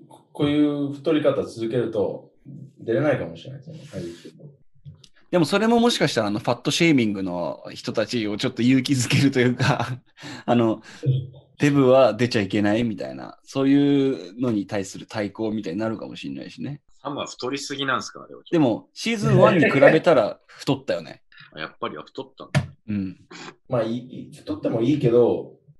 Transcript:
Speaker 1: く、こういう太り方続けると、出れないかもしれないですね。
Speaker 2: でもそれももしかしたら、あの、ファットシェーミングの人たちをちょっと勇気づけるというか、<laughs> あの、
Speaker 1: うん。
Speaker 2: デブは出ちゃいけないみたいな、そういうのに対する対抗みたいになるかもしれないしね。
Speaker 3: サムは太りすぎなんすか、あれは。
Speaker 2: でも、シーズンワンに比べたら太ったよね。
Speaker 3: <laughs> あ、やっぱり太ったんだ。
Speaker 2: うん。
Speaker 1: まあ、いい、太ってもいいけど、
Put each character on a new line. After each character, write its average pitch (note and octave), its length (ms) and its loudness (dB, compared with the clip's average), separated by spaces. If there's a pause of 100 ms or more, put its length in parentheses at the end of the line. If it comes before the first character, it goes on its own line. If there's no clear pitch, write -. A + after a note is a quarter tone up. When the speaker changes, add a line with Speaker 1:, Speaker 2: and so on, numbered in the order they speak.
Speaker 1:
く、 - 140 -20 (100)
こ D3 120 -2
う D3 60 0
い D3 140 2
う C#3+ 280 -2
太 - 200 -2
り D3 100 2
方 C#3 200 2
続 A2+ 260 -8
け B2 80 -4
る A#2 140 0
と、 - 400 -6 (480)
出 A2+ 160 -4
れ C3 60 0
な D3 120 2
い A#2+ 60 -2
か F2 80 -8
も - 100 -14
し - 80 -20
れ - 60 -16
な - 60 -16
い - 20 -18
で - 60 -20
す - 60 -18
ね。 - 80 -18 (1500)
Speaker 2:
で F3+ 80 2
も E3+ 60 4
そ G3 160 0
れ A3 80 2
も A#3 100 4
も A#3 120 4
し - 80 -2
か D#3 100 2
し - 60 -4
た A2+ 80 2
ら、 G#2 60 -2
あ - 20 -4
の、 G#2 100 -4
フ - 60 -8
ァ B2+ 80 0
ッ - 80 -6
ト D3+ 100 0
シ E3 140 2
ェ E3+ 40 6
ー D3+ 40 6
ミ A#2+ 120 4
ン G#2 60 -2
グ G2 100 -6
の F2 400 -6 (100)
人 - 200 -10
た G#2+ 140 0
ち A2 200 -4
を G#2 100 -4
ち A#2+ 120 -4
ょ - 20 0
っ - 20 -8
と A#2 100 -4
勇 B2+ 200 4
気 C#3 120 0
づ B2 140 0
け - 100 2
る C#3 120 4
と C3+ 80 0
い B2 60 4
う B2 100 2
か、 C3 320 0 (360)
<laughs> - 240 -16
あ A#2+ 100 2
の、 A2+ 260 2 (220)
Speaker 1:
う C#3 40 0
ん。 C3 240 -2 (260)
Speaker 2:
デ D3 120 4
ブ C#3 180 4
は B2+ 260 6
出 A#2 140 0
ち A#2+ 100 -2
ゃ - 20 2
い G2 80 -2
け G#2 140 0
な G#2 120 2
い A#2 80 0
み A2+ 140 -4
た C2 140 -8
い C2 40 -14
な、 C2 300 -16
そ C3+ 200 -4
う C#3 40 2
い C#3 640 2
う A#2 80 -14
の B2+ 100 0
に G2+ 160 -2
対 G2+ 180 -6
す F#2 140 -14
る E2 80 -14
対 G#2 240 -6
抗 A2 220 -4
み G#2+ 100 -6
た F2 80 -8
い E2 40 -8
に G2 40 -4
な A2 100 -2
る A2 100 -6
か - 100 -12
も - 80 -14
し - 100 -14
れ C#2 80 -10
な C2 80 -12
い - 80 -14
し - 120 -16
ね。 C#3+ 180 -10 (220)
Speaker 3:
サ C#3 80 -8
ム C#3+ 80 -8
は F#2+ 80 -8
太 B2 220 -10
り C#3 100 -6
す C#3 180 -10
ぎ C3+ 100 -6
な B2+ 100 -2
ん G#2+ 60 -6
す - 80 -14
か、 C2+ 140 -20
あ - 20 -20
れ - 80 -20
は。 B1 160 -20
Speaker 2:
で E3+ 80 2
も、 B2 340 2
シ A3+ 220 -4
ー - 40 -2
ズ - 120 0
ン C3 80 6
ワ - 140 8
ン F#3 60 4
に C#3+ 120 4
比 C#3 80 2
べ D3+ 220 8
た E3 140 4
ら G#2+ 320 2
太 - 300 -2
っ - 80 -16
た - 100 -2
よ E2+ 80 -6
ね。 - 200 -18 (160)
Speaker 3:
<laughs> - 160 -20
あ、 D#2 60 -14
や D#2 80 -8
っ - 100 -20
ぱ A#2 100 -6
り D#2 80 -10
太 - 280 -14
っ - 120 -20
た - 100 -16
ん - 40 -20
だ。 - 180 -2 (200)
Speaker 2:
う G#2+ 40 -6
ん。 F#2+ 240 -6 (520)
Speaker 1:
ま B2 100 -2
あ、 A2+ 40 0
い A2+ 160 -4
い、 - 360 -16
太 - 220 -10
っ - 40 -16
て - 80 -4
も A2+ 140 -2
い C3 120 2
い C#3+ 40 0
け B2 120 2
ど、 A2+ 420 4 (280)